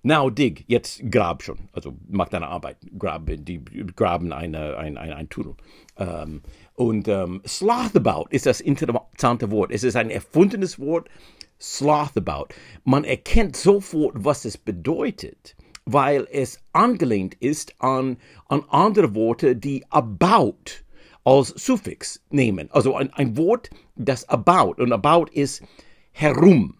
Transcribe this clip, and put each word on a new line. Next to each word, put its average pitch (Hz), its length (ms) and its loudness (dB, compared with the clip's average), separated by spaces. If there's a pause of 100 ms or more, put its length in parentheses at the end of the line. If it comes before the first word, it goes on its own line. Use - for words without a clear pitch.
Now 143 260 2
dig. 113 380 -2
Jetzt 117 440 -4
grab 87 320 0
schon. - 300 -14
Also - 240 -12 (140)
mach 95 180 -2
deine 82 180 -6
Arbeit. 80 300 -10 (220)
Grab, 80 280 -6
die 76 380 -10 (320)
graben 87 380 -2
eine, 78 420 -8
ein, 78 220 -10
ein, 78 160 -12
ein 82 160 -12
Tunnel. - 240 -10 (420)
Ähm, 80 460 -10 (320)
und, 110 340 -2
ähm, 95 380 -4
sloth 233 500 -2
about - 320 0
ist - 160 -2
das 127 160 2
interessante 123 920 -2
Wort. 101 220 0
Es 107 100 -4
ist 117 140 0
ein 113 140 -2
erfundenes 196 680 0
Wort. 156 300 -4 (500)
Sloth 147 600 0
about. 73 300 -6 (360)
Man 135 200 2
erkennt 156 520 2
sofort, 185 580 2
was 135 300 -2
es 104 140 -8
bedeutet. - 960 -6 (300)
weil 139 440 0
es 135 300 -6 (120)
angelehnt 135 600 0
ist 143 460 -4
an, 131 380 -2 (300)
an 147 200 0
andere 175 460 2
Worte, 117 420 2
die 135 340 -6
about 143 920 0 (420)
als 131 240 6
Suffix - 840 -6
nehmen. 107 400 0
Also 135 240 2
ein, 135 200 -4
ein 113 220 -2
Wort, 196 340 0 (240)
das 127 340 -4
about, 127 540 2
und 123 100 2
about 147 400 4
ist 143 300 -2 (500)
herum 147 680 6